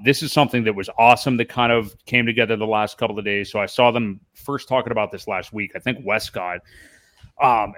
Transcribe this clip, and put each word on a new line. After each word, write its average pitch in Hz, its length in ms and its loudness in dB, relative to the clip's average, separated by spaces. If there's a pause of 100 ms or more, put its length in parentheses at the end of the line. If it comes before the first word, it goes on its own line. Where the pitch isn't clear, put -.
this 135 200 2
is 147 80 -6
something 131 320 2
that 110 100 0
was 98 240 -6
awesome 120 400 6
that 117 100 0
kind 120 240 0
of 113 240 0 (100)
came 123 200 2
together 117 300 2
the 107 100 -4
last 107 320 0
couple 107 220 -4
of 101 60 -8
days. 101 260 -4
So 107 80 -4
I 98 80 -2
saw 123 240 4
them 110 280 -4 (140)
first - 340 -10
talking 123 240 -2
about 107 200 -2
this - 160 -14
last 95 260 -8
week. 104 220 -8
I 92 40 -10
think 123 240 -6
Westcott, 92 580 -6 (800)
um, 113 360 2